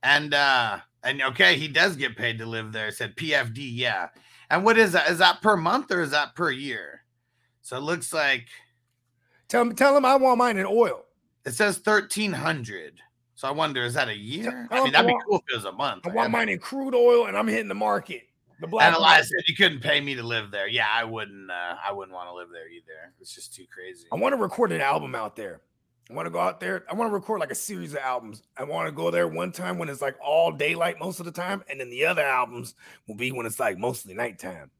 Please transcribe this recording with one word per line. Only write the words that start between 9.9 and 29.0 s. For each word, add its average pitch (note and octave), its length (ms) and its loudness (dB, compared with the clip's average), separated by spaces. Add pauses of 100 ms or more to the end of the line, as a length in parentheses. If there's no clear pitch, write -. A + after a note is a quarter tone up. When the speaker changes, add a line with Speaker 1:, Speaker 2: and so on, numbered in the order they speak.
Speaker 2:
him C#4 100 6
I C4 100 6
want C4 220 6
mine A#3+ 200 2
in F#3+ 80 -2
oil. G3 400 2 (400)
Speaker 1:
It C3+ 60 -6
says G3+ 260 2
thirteen G#3 560 0
hundred. A#2+ 680 -6 (360)
So - 120 -6
I C3+ 40 -2
wonder, D3 320 0
is A#2+ 120 -2
that C3+ 140 0
a G#2+ 80 -6
year? A3 540 -8
Speaker 2:
Tell - 0 -
Speaker 1:
I A3+ 40 -2
mean, C4 120 2
Speaker 2:
him - 60 -2
Speaker 1:
that'd F3+ 120 6
Speaker 2:
I - 20 4
Speaker 1:
be B3 60 4
Speaker 2:
want, A#3 140 -4
Speaker 1:
cool G3+ 120 2
if C3+ 140 -6
it - 40 -2
was G2+ 80 -6
a F#2+ 60 -8
month, A2+ 360 -6
Speaker 2:
I - 20 -6
Speaker 1:
I F#3 40 -10
Speaker 2:
want A#3 140 0
Speaker 1:
guess. A3+ 60 -2
Speaker 2:
mine A3+ 160 0
in F#3+ 100 -4
crude C4+ 360 -6
oil, A#3+ 320 6
and G3 100 -4
I'm A3 100 0
hitting A3 200 -2
the G3 80 -6
market. G3+ 480 -2 (380)
The D#3+ 60 -10
black E3 200 6
Speaker 1:
And E3+ 80 6
Elias D#3+ 160 6
Speaker 2:
market. D#3 160 8
Speaker 1:
said, - 200 -4
"You - 80 -2
couldn't E3+ 260 4
pay D3 200 2
me C#3 140 -6
to A#2+ 80 -8
live A2+ 280 -4
there." G2+ 160 -4
Yeah, A2+ 240 0
I A#2 120 0
wouldn't, G2+ 480 -10
uh, F2 240 -6 (100)
I G2+ 60 -2
wouldn't F#2+ 240 -10
wanna F2+ 180 -14
live F2 180 -14
there E2 180 -18
either. E2 500 -20
It's - 160 -20
just - 180 -18
too F#2 180 -20
crazy. F#2 400 -18
Speaker 2:
I - 40 -6
wanna C4 220 0
record G#3+ 340 0
an E3 100 -2
album C#3 320 -2
out A2 220 -8
there. F#2 260 -12 (480)
I A#2 40 -20
wanna E3 160 -8
go E3+ 100 -6
out F3+ 200 -2
there. F3+ 300 -6
I - 40 -6
wanna A3 180 -2
record, G#3 280 -4
like, D#3 120 -6
a G#3 40 -8
series F3 380 -10
of D3 60 -6
albums. A#2+ 440 -6 (140)
I - 60 -8
wanna D#3+ 280 -6
go E3 200 -2